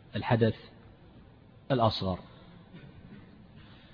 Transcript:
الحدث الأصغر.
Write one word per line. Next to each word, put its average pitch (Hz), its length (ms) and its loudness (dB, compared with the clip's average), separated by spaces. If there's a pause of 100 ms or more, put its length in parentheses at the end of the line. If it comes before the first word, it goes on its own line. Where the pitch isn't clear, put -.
(160)
الحدث 113 400 2 (1160)
الأصغر. 107 480 2 (1700)